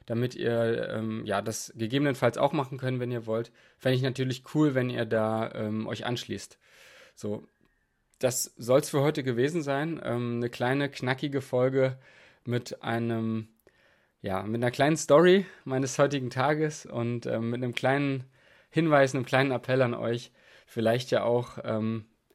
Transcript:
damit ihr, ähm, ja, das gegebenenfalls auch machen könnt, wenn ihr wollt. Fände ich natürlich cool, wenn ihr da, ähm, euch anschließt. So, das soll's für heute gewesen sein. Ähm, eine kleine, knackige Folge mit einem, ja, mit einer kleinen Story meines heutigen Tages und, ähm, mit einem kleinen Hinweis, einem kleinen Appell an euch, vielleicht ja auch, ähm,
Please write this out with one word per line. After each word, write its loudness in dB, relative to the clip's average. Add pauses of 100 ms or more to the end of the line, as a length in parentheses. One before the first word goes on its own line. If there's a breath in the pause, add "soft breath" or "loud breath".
damit -2
ihr, 0
ähm, -6
ja, 0
das -8
gegebenenfalls 0
auch 4
machen -4
könnt, -4
wenn -4
ihr -6
wollt. -2 (240 soft breath)
Fände 0
ich 0
natürlich -2 (120)
cool, 4
wenn 2
ihr -2
da, 0
ähm, -4
euch -6
anschließt. -8 (560 loud breath)
So, -8 (720)
das -2
soll's 2
für 2
heute 0
gewesen 0
sein. -2
Ähm, -4
eine -2
kleine, -2
knackige -4
Folge 2 (460 loud breath)
mit -4
einem, -2 (760 soft breath)
ja, -2
mit -2
einer 2
kleinen 2
Story 6 (200 loud breath)
meines -2
heutigen 2
Tages 0
und, -4
ähm, -2
mit -6
einem -4
kleinen 0 (460 soft breath)
Hinweis, 4
einem -2
kleinen 4
Appell 0
an 2
euch, -4 (340 soft breath)
vielleicht 0
ja 4
auch, 0
ähm, -4 (280)